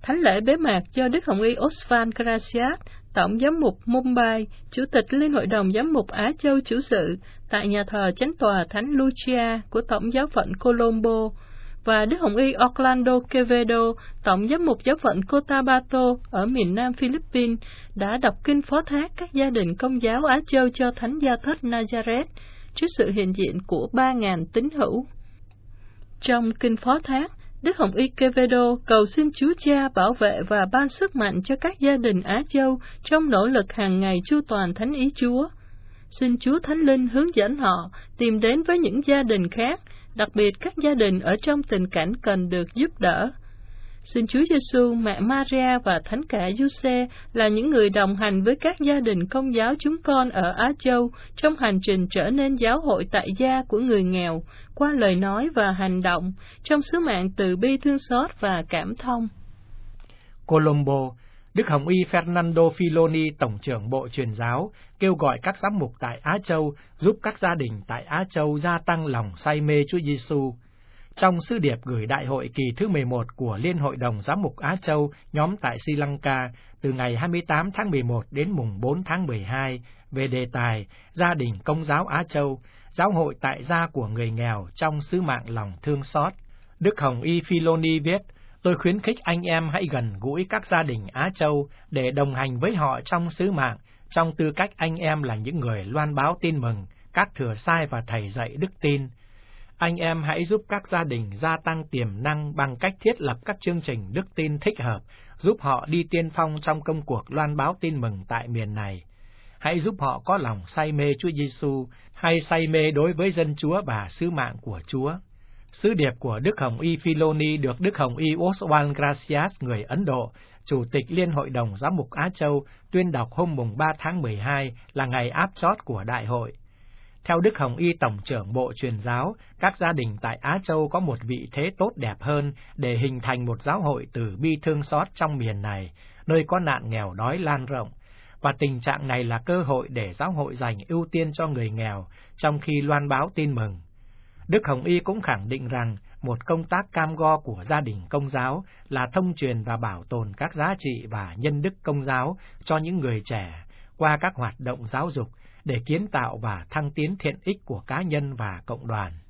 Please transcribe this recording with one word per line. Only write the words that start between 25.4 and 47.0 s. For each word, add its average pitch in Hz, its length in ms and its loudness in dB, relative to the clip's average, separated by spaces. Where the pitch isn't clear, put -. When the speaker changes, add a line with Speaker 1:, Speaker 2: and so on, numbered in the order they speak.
Speaker 1:
Trong 233 300 2
kinh 226 260 0
phó 262 260 2
thác, 277 280 -2
Đức 330 160 0
Hồng 190 180 2
Y 262 120 2
Quevedo 247 680 4
cầu 220 200 8
xin 302 300 2
Chúa 311 220 4
Cha 277 380 4
bảo 196 180 4
vệ 208 340 2
và 208 240 4
ban 277 180 4
sức - 260 -2
mạnh 202 280 2
cho 269 120 0
các 359 240 -2
gia 277 180 6
đình 214 240 4
Á 208 280 0
Châu 262 300 4
trong 311 260 4
nỗ 208 180 6
lực 247 260 2
hàng 190 260 2
ngày 190 260 2
chu 294 220 4
toàn 190 260 0
Thánh 226 200 -2
Ý 269 220 2
Chúa. 254 340 2
Xin 247 280 2
Chúa 277 260 2
Thánh 311 160 0
Linh 269 280 6
hướng 285 280 2
dẫn 214 220 2
họ 185 320 2
tìm 226 220 2
đến 247 240 4
với 349 160 4
những 277 260 2
gia 277 180 6
đình 196 260 2
khác, 254 320 -2
đặc 214 200 0
biệt 208 240 6
các 370 180 -6
gia 294 160 4
đình 202 260 4
ở 185 220 2
trong 294 220 2
tình 185 240 0
cảnh 180 340 0
cần 185 280 0
được 180 240 -2
giúp 311 260 -2
đỡ. 180 320 2
Xin 226 240 -2
Chúa 254 120 2
Giêsu, 254 440 4
Mẹ 220 260 0
Maria 254 640 2
và 175 220 2
Thánh 240 240 -4
Cả 185 280 0
Giuse 254 500 2